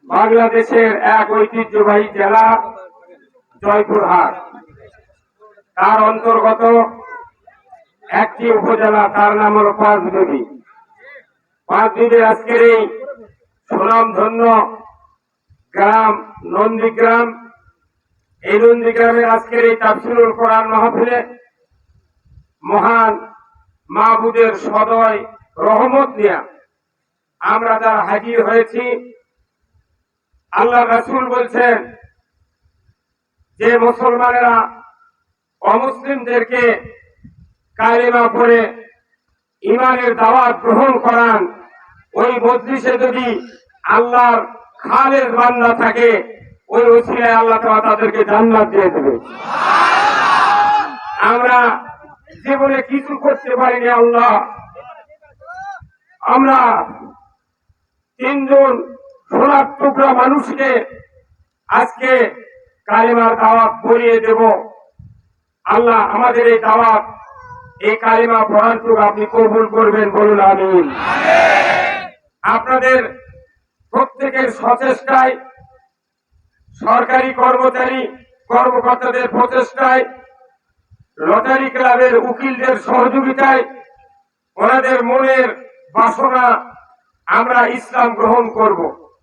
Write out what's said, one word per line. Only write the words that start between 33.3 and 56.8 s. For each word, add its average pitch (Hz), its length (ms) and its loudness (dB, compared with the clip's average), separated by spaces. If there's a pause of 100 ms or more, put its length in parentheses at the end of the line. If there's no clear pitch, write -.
যে 226 220 0
মুসলমানেরা 240 1000 0 (800)
অমুসলিমদেরকে 240 1200 -2 (960)
কালিমা 233 500 0
পড়ে 233 600 0 (760)
ইমানের 247 540 0
দাওয়াত 233 400 2
গ্রহণ 233 440 0
করান, 233 680 0 (480)
ওই 240 240 0
মজলিসে 247 580 0
যদি 247 420 -2 (440)
আল্লাহর 240 600 2 (340)
খালেস 269 460 0
বান্দা 240 480 2
থাকে, 233 680 0 (300)
ওই 233 140 2
ওসিলায় 233 520 2
আল্লাহ 226 260 2
তাআলা 220 200 2
তাদেরকে 220 420 0
জান্নাত 214 440 2
দিয়ে 196 220 2
দেবে। 139 300 -2 (2000)
আমরা 240 600 0 (600)
জীবনে 269 380 0
কিছু 277 360 -8
করতে - 380 -2
পারিনি 240 340 0
আল্লাহ, 240 520 2 (1800)
আমরা 262 640 -2 (1300)